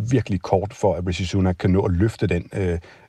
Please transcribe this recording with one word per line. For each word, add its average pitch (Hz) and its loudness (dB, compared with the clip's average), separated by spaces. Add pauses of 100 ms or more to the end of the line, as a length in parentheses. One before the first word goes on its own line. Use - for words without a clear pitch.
(100)
virkelig 117 0
kort 98 -2
for, 95 2
at 85 -6
Rishi 92 -2
Sunak 92 0
kan 98 0
nå 95 4
at 92 0
løfte 110 0
den, 87 -2
øh, 90 -2 (300)